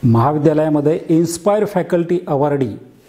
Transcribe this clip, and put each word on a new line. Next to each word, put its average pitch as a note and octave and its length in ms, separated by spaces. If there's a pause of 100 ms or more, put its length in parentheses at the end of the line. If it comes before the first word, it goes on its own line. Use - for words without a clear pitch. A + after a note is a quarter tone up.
महाविद्यालयामध्ये D3+ 1040
Inspire F3 560
Faculty F3 600
Awardee C#3+ 420 (400)